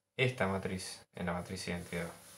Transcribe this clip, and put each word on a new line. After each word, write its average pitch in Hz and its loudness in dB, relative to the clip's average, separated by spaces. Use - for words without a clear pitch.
esta 123 4
matriz 95 0
en 92 0
la 87 2
matriz 90 -4
identidad. 87 -2